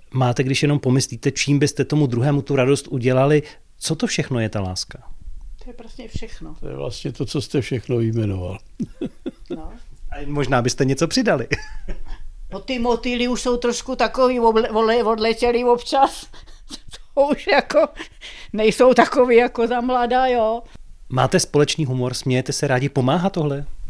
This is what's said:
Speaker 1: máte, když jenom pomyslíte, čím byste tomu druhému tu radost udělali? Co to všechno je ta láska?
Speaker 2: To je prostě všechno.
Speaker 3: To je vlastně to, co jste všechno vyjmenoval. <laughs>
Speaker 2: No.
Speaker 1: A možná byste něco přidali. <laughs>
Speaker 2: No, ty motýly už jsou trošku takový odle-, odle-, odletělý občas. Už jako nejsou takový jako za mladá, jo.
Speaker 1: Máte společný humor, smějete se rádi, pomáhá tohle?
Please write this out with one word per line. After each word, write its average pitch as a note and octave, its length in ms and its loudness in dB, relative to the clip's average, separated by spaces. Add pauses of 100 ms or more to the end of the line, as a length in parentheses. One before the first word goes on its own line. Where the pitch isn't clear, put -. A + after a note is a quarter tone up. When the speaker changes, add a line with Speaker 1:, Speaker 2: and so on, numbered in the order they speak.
(100)
Speaker 1:
máte, B2+ 320 2
když C3+ 200 0
jenom D3 160 4
pomyslíte, B2+ 520 0
čím C#3+ 280 2
byste C#3+ 260 0
tomu D3 220 2
druhému C3 360 2
tu C#3+ 140 -2
radost C3+ 320 2
udělali? C3+ 540 4 (360)
Co - 180 -2
to A#3 100 -2
všechno C3 340 -2
je A2 80 0
ta G#2 120 -4
láska? F#2 380 -6 (680)
Speaker 2:
To B3 60 -12
je A#3+ 40 -14
prostě A3+ 340 -16
všechno. D#3+ 520 -8
Speaker 3:
To - 80 -6
je C3+ 80 -8
vlastně C3+ 360 -6
to, C#3 120 -4
co C3 160 -4
jste - 200 -2
všechno B2 360 -2
vyjmenoval. G#2+ 640 -2
<laughs> - 60 -20 (880)
Speaker 2:
No. - 160 -10 (400)
Speaker 1:
A - 40 -8 (100)
možná C#3 360 0
byste B2+ 220 0
něco C3+ 240 0
přidali. G#3 440 0
<laughs> - 40 -4 (960)
Speaker 2:
No, F#3+ 80 -10
ty B3+ 180 -6
motýly A#3+ 500 0
už B3 140 -2
jsou B3 140 0
trošku B3 400 -4
takový B3 440 2
odle-, A3+ 300 4
odle-, A3+ 340 2
odletělý A3+ 600 2
občas. B3+ 600 2 (880)
Už C#4+ 320 2
jako C#4+ 420 2 (640)
nejsou A3 420 6
takový B3 420 4
jako A#3+ 300 4
za A#3+ 140 0
mladá, B3 460 2
jo. A#3 360 2 (460)
Speaker 1:
Máte C3 320 2
společný D3 440 0
humor, B2 300 -2
smějete B2+ 380 -2
se - 140 -4
rádi, C3+ 220 2
pomáhá D3 420 2
tohle? D3 360 -2 (240)